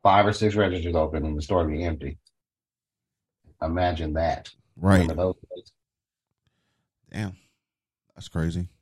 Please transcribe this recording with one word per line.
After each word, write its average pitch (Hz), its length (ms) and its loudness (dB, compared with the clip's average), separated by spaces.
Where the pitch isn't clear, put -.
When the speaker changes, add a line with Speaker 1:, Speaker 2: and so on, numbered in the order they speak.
Speaker 1:
five 101 240 6
or 104 60 2
six 104 220 0
registers 90 400 0
open 78 300 0
and 76 120 -4
the 76 60 -6
store 90 220 0
be 78 200 -4
empty. 78 340 -6
Imagine 82 520 -2
that. 80 360 -2
Speaker 2:
Right. 95 240 4
Speaker 1:
Remember 80 220 0
those 92 120 0
days? - 180 -18
Speaker 2:
Damn. 95 240 -8
That's - 140 -18
crazy. 82 400 -2